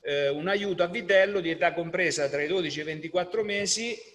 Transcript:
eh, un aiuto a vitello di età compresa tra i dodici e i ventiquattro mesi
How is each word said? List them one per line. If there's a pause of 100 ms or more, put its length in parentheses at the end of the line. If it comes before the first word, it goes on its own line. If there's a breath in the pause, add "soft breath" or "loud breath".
eh,
un
aiuto
a
vitello
di
età
compresa
tra
i
dodici
e
i
ventiquattro
mesi (180)